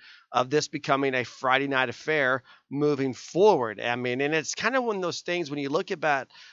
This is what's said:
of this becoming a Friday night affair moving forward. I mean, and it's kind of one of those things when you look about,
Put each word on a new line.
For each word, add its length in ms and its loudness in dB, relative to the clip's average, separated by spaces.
of 200 0
this 180 2
becoming 460 0
a 100 0
Friday 420 0
night 220 2
affair 540 0
moving 460 0
forward. 640 2
I 160 -2
mean, 240 -2
and 140 0
it's 200 -2
kind 220 -2
of 80 0
one 120 -2
of 60 -4
those 200 -4
things 260 -4
when 120 -6
you 100 -4
look 200 -2
about, 380 -2